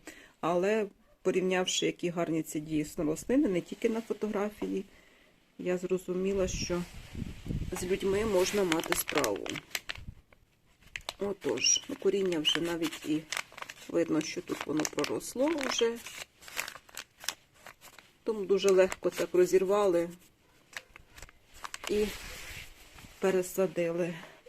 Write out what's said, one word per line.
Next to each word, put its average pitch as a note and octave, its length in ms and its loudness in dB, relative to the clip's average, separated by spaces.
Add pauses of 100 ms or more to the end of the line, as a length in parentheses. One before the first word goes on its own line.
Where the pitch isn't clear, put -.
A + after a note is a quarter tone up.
(400)
Але F#3+ 460 2 (360)
порівнявши, F#3 640 2
які E3 220 -2
гарні E3 340 0
ці - 180 -4
дійсно D#3 440 -2
рослини, A#3 440 2
не F3+ 120 0
тільки - 280 -2
на A3+ 120 -2
фотографії, G3+ 840 -2 (760)
я F3+ 200 0
зрозуміла, F#3 720 0
що F3 340 -2 (1000)
з F3+ 40 -4
людьми G3 400 2
можна G3 400 4
мати E3 300 2
справу. B2 520 0 (1700)
Отож, - 720 0
ну, - 140 -8
коріння F#3+ 360 2
вже - 220 0
навіть E3+ 460 -4
і D#3 160 0 (640)
видно, D#3 320 0
що F3 220 -6
тут - 240 -8
воно D3+ 160 0
проросло D3 640 -2
вже. C4+ 480 0 (2250)
Тому G#3+ 200 -2
дуже F#3+ 260 4
легко F#3 400 6
так F3 220 -2
розірвали F3+ 800 6 (1800)
і G#3+ 160 2 (1120)
пересадили. F3+ 960 0 (340)